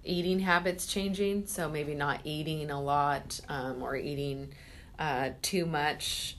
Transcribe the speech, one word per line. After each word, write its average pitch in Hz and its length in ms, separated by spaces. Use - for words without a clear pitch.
eating 180 360
habits 180 460
changing, 196 600
so 160 240
maybe 151 240
not 143 300
eating 151 460
a 143 100
lot, 143 680
um, 127 340
or 127 140
eating, 139 560
uh, 135 320
too 175 240
much. - 760